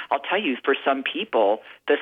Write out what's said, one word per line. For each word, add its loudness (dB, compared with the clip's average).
I'll 0
tell -2
you, -2
for 2
some 0
people, 0
the 4